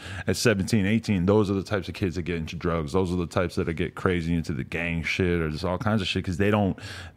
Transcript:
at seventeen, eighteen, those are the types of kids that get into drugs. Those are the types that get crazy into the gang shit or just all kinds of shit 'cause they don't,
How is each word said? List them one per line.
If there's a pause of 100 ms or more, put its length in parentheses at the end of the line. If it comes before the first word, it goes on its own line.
(280)
at
seventeen,
eighteen,
those
are
the
types
of
kids
that
get
into
drugs.
Those
are
the
types
that
get
crazy
into
the
gang
shit
or
just
all
kinds
of
shit
'cause
they
don't, (400)